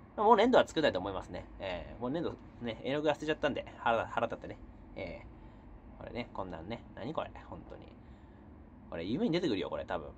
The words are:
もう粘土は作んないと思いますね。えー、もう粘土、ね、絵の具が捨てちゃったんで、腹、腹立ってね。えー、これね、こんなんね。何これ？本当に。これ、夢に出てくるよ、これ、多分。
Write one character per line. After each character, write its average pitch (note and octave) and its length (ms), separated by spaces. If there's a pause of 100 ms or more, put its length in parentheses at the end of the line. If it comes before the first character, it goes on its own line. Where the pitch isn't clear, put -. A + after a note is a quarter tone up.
(160)
も A3 180
う - 20
粘 A#3 160
土 F#3+ 60
は - 80
作 - 120
ん D#3 60
な A#2+ 60
い - 20
と F#2 80
思 G2 100
い - 20
ま F#2 120
す - 60
ね。 F2+ 140 (140)
え E2+ 400
ー、 - 20
も A#2+ 60
う B2+ 60
粘 E3 120
土、 G#2+ 120 (280)
ね、 A2 200
絵 B2+ 80
の D3 80
具 D3+ 80
が C#3+ 60
捨 - 60
て D3+ 60
ち D#3 60
ゃ - 20
っ - 20
た D3 120
ん B2+ 60
で、 - 120 (120)
腹、 A2+ 280
腹 A2+ 220
立 F#2 80
っ - 20
て - 80
ね。 G2+ 120 (360)
え D#2 280 (760)
ー、 - 20
こ - 80
れ F2 60
ね、 A#2 200
こ G2 120
ん F2+ 80
な D#2+ 80
ん E2+ 80
ね。 A#2 160 (100)
何 G#2+ 180
こ F#2 120
れ？ - 60 (200)
本 F2 180
当 - 60
に。 - 80 (1040)
こ - 80
れ、 E2 80
夢 D3 220
に E3+ 60
出 F3 80
て F3+ 80
く A2 60
る F2+ 60
よ、 C2 100
こ D2 80
れ、 C#2 60
多 F2+ 140
分。 D2 200